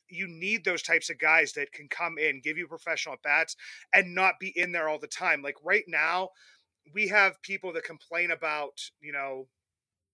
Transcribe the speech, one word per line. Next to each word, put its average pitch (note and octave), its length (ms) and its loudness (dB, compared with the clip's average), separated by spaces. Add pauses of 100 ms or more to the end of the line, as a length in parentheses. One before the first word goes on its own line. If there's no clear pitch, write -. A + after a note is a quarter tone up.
you F3+ 200 -8
need F3 360 -4
those F3 180 0
types E3 260 2
of D#3+ 100 -6
guys D#3 360 4
that C#3+ 180 -6
can D3 160 -18
come E3 300 -4
in, D3 240 0
give D3+ 160 -6
you F3 100 -8
professional D#3+ 460 -4
at - 80 -16
bats, D3+ 340 2 (380)
and F#3 200 4
not F#3 240 4
be F#3+ 180 -8
in F3 160 0
there D#3+ 180 0
all D#3 80 -2
the D3+ 80 -10
time. D#3+ 360 -2
Like, C#3 220 -6
right G3+ 240 2
now, F3 400 0 (680)
we G#3 140 0
have G3 340 4
people F#3+ 300 -8
that E3 120 -6
complain E3+ 460 -4
about, D#3 480 -2 (220)
you D3 120 -12
know, C3+ 360 -6 (640)